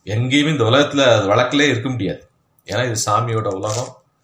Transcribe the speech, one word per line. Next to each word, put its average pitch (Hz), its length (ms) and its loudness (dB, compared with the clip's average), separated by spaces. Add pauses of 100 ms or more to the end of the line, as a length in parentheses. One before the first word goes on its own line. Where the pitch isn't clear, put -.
எங்கேயுமே 127 460 0
இந்த 131 120 0
உலகத்துல 139 400 2
அது 110 240 4
வழக்கிலே 123 420 2
இருக்க 120 200 -2
முடியாது. 101 400 -6 (380)
ஏன்னா 110 160 -4
இது 117 220 -4
சாமியோட 110 480 -2
உலகம், 107 380 -6 (320)